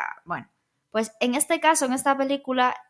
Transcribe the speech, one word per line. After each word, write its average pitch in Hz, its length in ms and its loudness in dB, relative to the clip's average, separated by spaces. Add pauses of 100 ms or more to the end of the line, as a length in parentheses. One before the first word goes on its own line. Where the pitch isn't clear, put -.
(260)
bueno. 170 240 -10 (420)
Pues, 220 280 -2
en 247 160 0
este 330 240 0
caso, 311 260 2
en 254 80 0
esta 269 240 0
película, 269 580 0 (140)